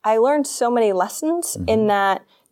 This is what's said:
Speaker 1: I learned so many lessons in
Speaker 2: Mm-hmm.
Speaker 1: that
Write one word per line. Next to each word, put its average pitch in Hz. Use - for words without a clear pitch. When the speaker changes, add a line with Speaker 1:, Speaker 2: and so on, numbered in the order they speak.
Speaker 1:
I 220
learned 277
so -
many 226
lessons 311
in 92
Speaker 2:
Mm-hmm. 220
Speaker 1:
that 196